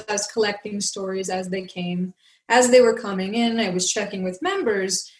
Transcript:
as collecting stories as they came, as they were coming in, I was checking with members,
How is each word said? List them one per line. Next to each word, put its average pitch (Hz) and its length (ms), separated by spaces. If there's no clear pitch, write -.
as 202 180
collecting 208 540
stories 190 500
as 185 200
they 190 120
came, 180 520
as 240 220
they 247 100
were 226 180
coming 196 360
in, 226 260
I 196 100
was 180 220
checking 202 300
with 185 200
members, 226 760